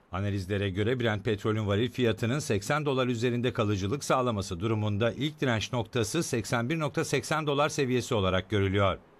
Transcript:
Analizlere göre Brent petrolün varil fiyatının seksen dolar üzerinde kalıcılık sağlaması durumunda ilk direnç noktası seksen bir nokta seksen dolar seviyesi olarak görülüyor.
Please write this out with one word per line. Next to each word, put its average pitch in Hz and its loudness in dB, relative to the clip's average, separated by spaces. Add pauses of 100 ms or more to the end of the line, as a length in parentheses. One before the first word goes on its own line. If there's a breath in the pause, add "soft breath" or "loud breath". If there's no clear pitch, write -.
(120)
Analizlere 98 -2
göre 107 0
Brent 107 0
petrolün 110 0
varil 110 2
fiyatının 120 0
seksen 147 0
dolar 131 0
üzerinde 120 0
kalıcılık 104 0
sağlaması 117 0
durumunda 110 0
ilk 151 -6
direnç 117 0
noktası 120 0
seksen 120 -2
bir 165 -2
nokta 151 -2
seksen 147 -2
dolar 147 2
seviyesi 123 0
olarak 92 2
görülüyor. 98 2 (220)